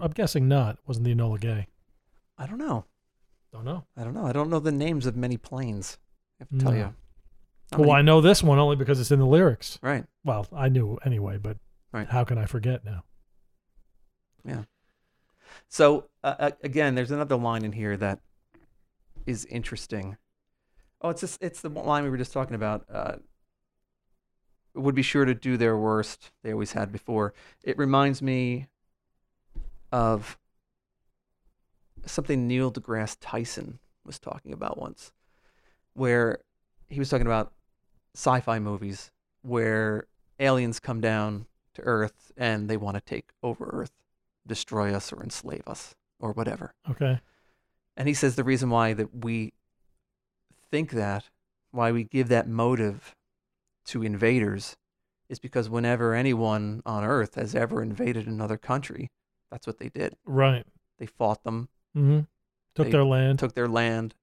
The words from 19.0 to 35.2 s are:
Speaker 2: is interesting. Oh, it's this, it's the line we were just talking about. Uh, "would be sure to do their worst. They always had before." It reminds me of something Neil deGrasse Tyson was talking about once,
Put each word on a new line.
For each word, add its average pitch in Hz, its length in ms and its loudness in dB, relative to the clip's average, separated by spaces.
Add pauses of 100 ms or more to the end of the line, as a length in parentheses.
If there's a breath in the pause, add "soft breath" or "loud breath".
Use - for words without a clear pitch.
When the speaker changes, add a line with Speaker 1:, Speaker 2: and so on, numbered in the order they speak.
Speaker 2:
is 120 200 -6
interesting. 107 720 -10 (840)
Oh, 170 80 -4
it's 170 120 -6
this, 175 200 -8
it's 170 200 -8
the 160 80 -8
line 147 340 -2
we 139 60 -2
were 131 80 -2
just 123 160 -6
talking 131 220 -4
about. 107 340 -4
Uh, - 280 -6 (1600)
"would 135 220 0
be 135 60 2
sure 139 220 4
to 127 100 4
do 127 220 -2
their 113 220 4
worst. 107 540 -2 (120)
They 110 80 -6
always 107 220 -4
had 104 180 -4
before." 104 420 -2 (300 soft breath)
It - 140 -2
reminds 139 440 4
me 127 460 -2 (1200)
of 113 460 0 (1700)
something 135 420 -2
Neil 127 240 0
deGrasse 110 500 -6
Tyson - 580 -10 (240)
was - 160 -18
talking - 320 -14
about - 260 -8
once, - 360 -14 (800)